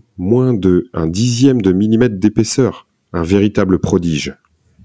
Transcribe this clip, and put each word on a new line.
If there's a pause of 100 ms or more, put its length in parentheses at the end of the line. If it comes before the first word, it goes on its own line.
(180)
moins
de
un
dixième
de
millimètre
d'épaisseur. (240)
Un
véritable
prodige. (520)